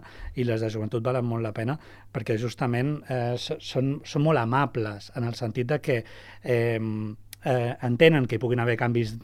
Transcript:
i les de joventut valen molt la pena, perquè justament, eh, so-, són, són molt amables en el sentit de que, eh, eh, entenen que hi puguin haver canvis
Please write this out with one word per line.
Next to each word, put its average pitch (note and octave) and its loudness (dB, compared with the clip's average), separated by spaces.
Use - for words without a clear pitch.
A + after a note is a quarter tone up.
i B2 0
les A2+ 2
de A2+ 0
joventut A2 -2
valen B2+ 0
molt A#2 -2
la A2 -4
pena, A2+ 0
perquè A2+ 0
justament, B2 0
eh, B2 0
so-, - -6
són, C3+ -2
són C#3+ 0
molt D#3+ 6
amables A#2 0
en A#2+ -2
el A#2 -4
sentit A#2+ -2
de C#3+ 0
que, A#2+ 0
eh, A#2 4
eh, B2 2
entenen C3+ 4
que A#2 0
hi G#2+ -2
puguin A#2+ 2
haver A#2 2
canvis A#2 2